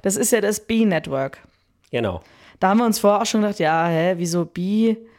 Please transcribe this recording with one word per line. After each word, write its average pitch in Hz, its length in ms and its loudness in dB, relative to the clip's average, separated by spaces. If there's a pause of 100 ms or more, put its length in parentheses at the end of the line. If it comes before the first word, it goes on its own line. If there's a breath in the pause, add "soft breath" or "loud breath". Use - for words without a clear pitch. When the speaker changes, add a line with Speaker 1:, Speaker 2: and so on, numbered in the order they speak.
Speaker 1:
das 196 140 -2
ist 226 140 -2
ja 226 100 2
das 208 200 -2
B-Network. 160 760 -2 (520)
Speaker 2:
Genau. 101 300 -4 (400 soft breath)
Speaker 1:
Da 185 80 2
haben 202 100 4
wir 240 80 2
uns 220 140 0
vorher 202 220 4
auch 226 40 -2
schon 220 160 0
gedacht, 208 160 -2
ja, 165 300 2
hä, 170 280 0
wieso 170 280 -2
B? 208 500 0 (240 soft breath)